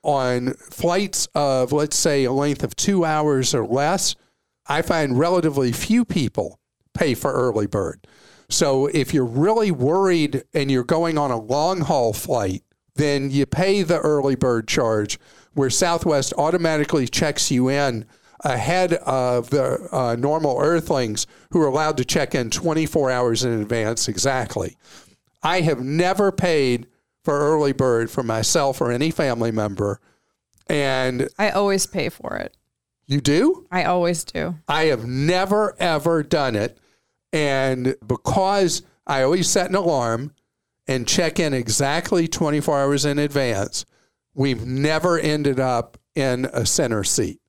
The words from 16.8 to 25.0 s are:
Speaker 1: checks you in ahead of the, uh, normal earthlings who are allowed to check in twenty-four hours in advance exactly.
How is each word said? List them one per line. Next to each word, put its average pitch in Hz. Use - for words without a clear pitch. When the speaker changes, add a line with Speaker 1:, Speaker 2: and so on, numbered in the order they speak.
Speaker 1:
checks -
you 127
in 135
ahead 156
of 123
the, 135
uh, 120
normal 139
earthlings 147
who 175
are 151
allowed 151
to 127
check -
in 120
twenty-four 156
hours 123
in 117
advance 113
exactly. 110